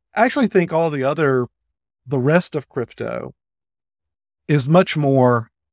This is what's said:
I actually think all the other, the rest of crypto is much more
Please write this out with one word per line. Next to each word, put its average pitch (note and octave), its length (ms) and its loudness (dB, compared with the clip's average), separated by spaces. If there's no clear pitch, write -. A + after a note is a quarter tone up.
I G#3+ 80 2
actually C4 220 0
think F3 260 0
all E3 160 0
the C#3+ 160 -4
other, C3+ 420 0
the C3+ 120 -4
rest D3+ 360 0
of C#3+ 160 -8
crypto A#2+ 640 -10
is C#3+ 180 0
much F3 300 2
more B2+ 540 2